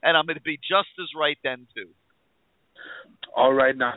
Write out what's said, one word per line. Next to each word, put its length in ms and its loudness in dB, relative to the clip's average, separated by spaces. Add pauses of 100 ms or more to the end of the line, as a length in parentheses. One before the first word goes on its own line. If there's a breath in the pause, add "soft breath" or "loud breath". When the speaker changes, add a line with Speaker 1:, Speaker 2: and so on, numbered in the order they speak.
Speaker 1:
and 160 4
I'm 80 0
gonna 160 -6
be 160 -6
just 400 0
as 160 -8
right 320 -2
then 240 -8
too. 240 -16 (1400 loud breath)
Speaker 2:
All 160 4
right, 240 2
now 200 -2